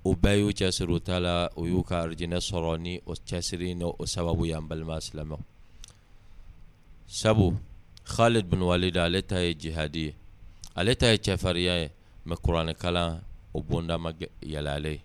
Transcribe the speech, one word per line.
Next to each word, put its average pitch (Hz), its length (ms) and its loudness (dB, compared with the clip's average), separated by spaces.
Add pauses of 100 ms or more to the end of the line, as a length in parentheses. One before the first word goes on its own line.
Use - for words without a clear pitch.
o 92 100 4
bɛɛ 98 260 6
y'u 104 120 4
cɛ 95 180 2
siri 90 220 0
u 85 80 2
ta 90 180 -2
la, 87 380 2
u 85 100 -4
y'u 90 160 4
ka 85 200 -2
aridinɛ 82 340 -4
sɔrɔ 82 440 -2
ni 87 260 -6
o 85 80 -6
cɛsiri 87 600 -4
ni 87 100 -4
o 85 200 -4
sababu 85 420 0
ye, 82 60 -2
an 78 160 -6
balima 80 320 -6
silamɛw. 78 400 -8 (1700)
Sabu 107 500 4 (480)
Khalid 117 460 4
bin 92 100 2
Walid, 90 380 4
ale 87 240 2
ta 95 160 -2
ye 87 160 2
jihadi 80 520 -4
ye, 73 80 -6 (640)
ale 101 180 2
ta 131 120 2
ye 113 100 6
cɛfarinya 87 680 0
ye, 76 80 -4 (360)
mais 85 120 -4
kuranɛ 82 380 0
kalan, 87 460 -2 (320)
o 80 80 -4
bonda 82 360 -2
ma 82 140 -4 (300)
yɛlɛ 73 340 -4
ale 76 160 -4
ye. 73 120 -8